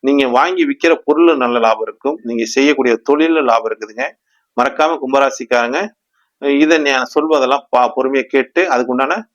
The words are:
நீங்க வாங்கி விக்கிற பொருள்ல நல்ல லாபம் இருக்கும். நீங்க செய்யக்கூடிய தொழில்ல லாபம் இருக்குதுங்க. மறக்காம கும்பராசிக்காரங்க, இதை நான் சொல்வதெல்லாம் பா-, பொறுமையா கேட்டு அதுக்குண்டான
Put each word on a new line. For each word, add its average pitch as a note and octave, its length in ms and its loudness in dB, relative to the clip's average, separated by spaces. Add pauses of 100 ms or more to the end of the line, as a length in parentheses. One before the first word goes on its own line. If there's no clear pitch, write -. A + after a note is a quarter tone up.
நீங்க C#3 240 2
வாங்கி D#3+ 360 2
விக்கிற D3 360 0
பொருள்ல D#3+ 360 2
நல்ல A#2+ 220 0
லாபம் A2 280 0
இருக்கும். C#3 360 -6
நீங்க A#2 220 -4
செய்யக்கூடிய C3+ 580 2
தொழில்ல D#3 420 0
லாபம் A#2 260 0
இருக்குதுங்க. G#2+ 360 -10 (500)
மறக்காம D3+ 420 0
கும்பராசிக்காரங்க, C3 800 0 (840)
இதை D#3 180 4
நான் C3+ 340 -2
சொல்வதெல்லாம் C#3+ 560 0
பா-, B2 220 2
பொறுமையா C3 360 -2
கேட்டு C#3 420 0
அதுக்குண்டான B2+ 460 -2 (200)